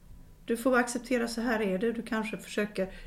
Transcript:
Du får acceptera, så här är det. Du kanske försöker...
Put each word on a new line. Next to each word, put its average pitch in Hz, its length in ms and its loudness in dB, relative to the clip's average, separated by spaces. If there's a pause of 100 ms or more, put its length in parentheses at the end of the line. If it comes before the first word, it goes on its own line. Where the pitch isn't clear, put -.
(440)
Du 233 120 0
får 254 200 4
acceptera, 240 520 2
så - 120 -4
här 226 220 2
är 185 160 2
det. 233 140 2
Du 226 100 -4
kanske 214 360 -2
försöker... 208 540 -2 (140)